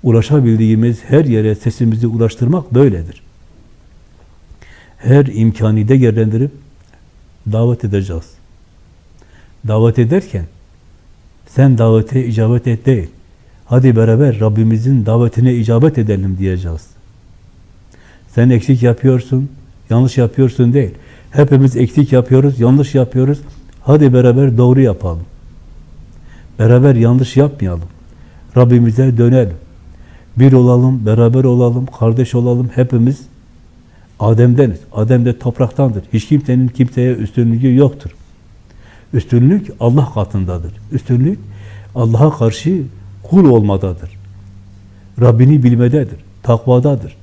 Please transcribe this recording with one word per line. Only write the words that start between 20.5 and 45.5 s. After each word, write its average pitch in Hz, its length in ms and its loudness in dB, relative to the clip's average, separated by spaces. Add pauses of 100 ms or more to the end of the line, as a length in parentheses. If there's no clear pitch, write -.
değil. 131 180 -2 (400)
Hepimiz 135 460 2
eksik 127 360 0
yapıyoruz, 131 460 0
yanlış 135 360 2
yapıyoruz. 131 440 -2 (420)
Hadi 147 320 4
beraber 123 440 2
doğru 123 240 4
yapalım. 90 440 -4 (1300)
Beraber 123 360 4
yanlış 120 420 0
yapmayalım. 95 520 -2 (680)
Rabbimize 120 600 2
dönelim. 120 380 2 (840)
Bir 131 160 6
olalım, 123 520 2
beraber 117 380 2
olalım, 123 420 0 (140)
kardeş 117 360 -2
olalım. 123 400 -2
Hepimiz 127 460 0 (960)
Adem'deniz. 120 600 2 (140)
Adem 117 320 0
de 120 140 -4
topraktandır. 120 640 -4 (100)
Hiç 110 140 -4
kimsenin 131 400 0
kimseye 127 480 -2
üstünlüğü 117 600 -2
yoktur. 139 360 0 (1040)
Üstünlük 127 540 0 (120)
Allah 123 340 0
katındadır. 90 600 -6 (180)
Üstünlük 139 480 -4 (560)
Allah'a 120 420 0
karşı 147 460 -4 (400)
kul 180 220 2
olmadadır. 101 640 0 (1120)
Rabbini 123 420 2